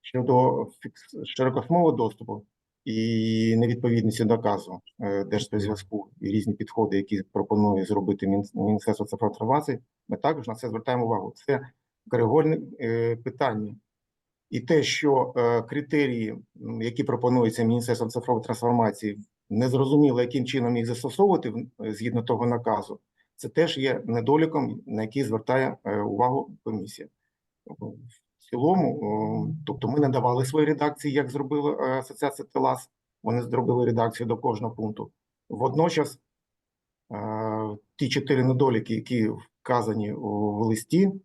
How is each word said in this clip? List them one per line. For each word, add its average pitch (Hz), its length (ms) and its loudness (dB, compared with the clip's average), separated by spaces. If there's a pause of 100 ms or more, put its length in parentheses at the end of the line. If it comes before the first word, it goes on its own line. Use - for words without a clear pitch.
Щодо 127 340 0 (300)
фікс-, - 600 -16
широкосмугового 131 720 2
доступу 107 480 -4 (400)
і 113 720 0
невідповідності 117 680 2
наказу, 104 560 0 (200)
е, 101 240 -2
Держспецзв'язку 104 840 -4 (100)
і 107 60 -6
різні 104 280 0
підходи, 104 420 -2
які 98 260 -2
пропонує 101 640 2
зробити 98 420 0
Мін-, 98 180 2 (100)
Міністерство 104 520 0
цифрової 101 300 -2
трансформації, 127 420 0 (300)
ми - 80 -4
також 147 320 -2
на 113 60 -6
це 120 140 -8
звертаємо 117 360 -2
увагу. 107 280 -2 (140)
Це 135 140 2 (500)
краєугольне, 147 500 4 (200)
е, 117 360 0
питання. 113 600 -4 (720)
І 113 100 -4
те, 147 220 4
що, 135 540 2
е, 120 260 4
критерії, 135 680 -2 (320)
м, 113 200 -8
які 117 220 -2
пропонуються 120 600 2
Міністерством 117 460 0
цифрової 120 340 -2
трансформації, 110 720 0 (320)
незрозуміло, 131 680 4
яким 123 260 0
чином 123 300 0
їх 117 100 -2
застосовувати 135 640 0
в, 107 60 -8 (280)
е, 107 100 -4
згідно 113 280 -4
того 117 240 0
наказу, 117 540 -2 (360)
це 135 120 -10
теж 156 300 2
є 131 260 0
недоліком, 131 840 0
на 110 160 -4
який 110 220 -4
звертає, 127 600 0
е, 104 160 -2
увагу 120 500 0 (140)
комісія. - 440 -8 (580)
В - 840 -16
цілому, 139 520 2
о, 107 440 -2 (200)
тобто - 220 -4
ми 139 120 2
надавали 127 440 2
свої 147 220 2
редакції, 147 480 -2
як 131 160 2
зробила, 143 420 -2
е, 131 260 -2
Асоціація 139 540 -4
телас, 131 380 0 (320)
вони 120 200 0
зробили 123 440 2
редакцію 117 400 0
до 113 100 -2
кожного 113 380 -4
пункту. 107 360 -8 (380)
Водночас, 139 720 0 (960)
е, 107 600 -4 (200)
ті 135 120 -2
чотири 131 360 2
недоліки, 127 500 2
які 110 340 0 (340)
вказані 110 500 0
у, 104 420 -2
в 104 80 -2
листі 156 500 2 (120)